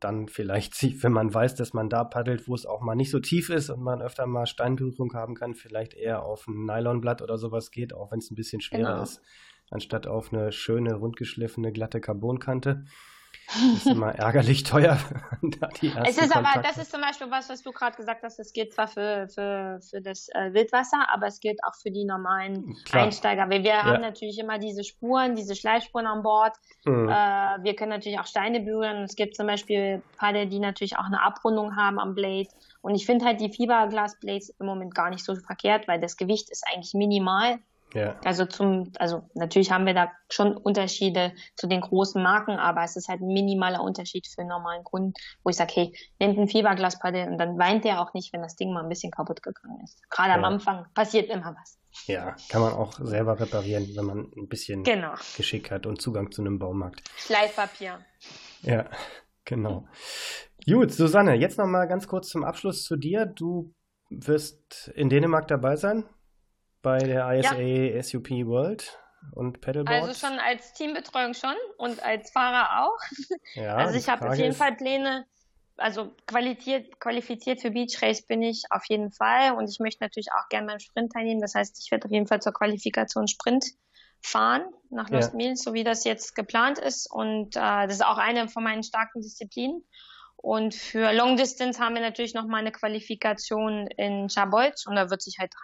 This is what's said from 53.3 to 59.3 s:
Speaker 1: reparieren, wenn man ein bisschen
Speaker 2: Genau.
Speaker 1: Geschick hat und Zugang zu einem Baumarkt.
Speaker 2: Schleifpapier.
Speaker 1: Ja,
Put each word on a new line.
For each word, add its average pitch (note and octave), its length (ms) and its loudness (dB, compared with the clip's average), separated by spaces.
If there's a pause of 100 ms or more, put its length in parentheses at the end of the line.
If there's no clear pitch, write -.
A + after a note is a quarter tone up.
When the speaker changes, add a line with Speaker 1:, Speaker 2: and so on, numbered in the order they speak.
Speaker 1:
reparieren, G#2 560 -2
wenn G2+ 120 -4
man G2+ 320 -6
ein G2+ 100 -12
bisschen G2+ 380 -8
Speaker 2:
Genau. F#3 260 0 (240)
Speaker 1:
Geschick - 340 -6
hat G2 160 -6
und G#2 160 -6
Zugang G#2 300 -4
zu G#2+ 120 -8
einem G2+ 160 -2
Baumarkt. F#2 440 -6 (140)
Speaker 2:
Schleifpapier. G#3 840 -2 (600)
Speaker 1:
Ja, A#2 240 0 (580)